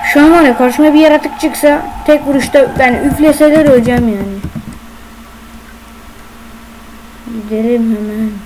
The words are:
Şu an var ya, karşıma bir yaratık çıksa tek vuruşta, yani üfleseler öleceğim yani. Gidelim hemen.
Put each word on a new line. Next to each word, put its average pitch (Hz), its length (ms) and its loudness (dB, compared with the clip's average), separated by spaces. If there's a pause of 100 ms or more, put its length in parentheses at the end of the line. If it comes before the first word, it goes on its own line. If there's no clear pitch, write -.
(120)
Şu 285 80 2
an 311 120 6
var 339 100 4
ya, 247 160 2
karşıma 277 360 2
bir 311 60 6
yaratık 302 400 0
çıksa 294 420 -2 (240)
tek 294 200 0
vuruşta, 277 400 0 (140)
yani 247 260 0
üfleseler 302 580 2
öleceğim 247 440 2
yani. 196 300 -6 (3000)
Gidelim 220 540 -2
hemen. 214 340 -6 (160)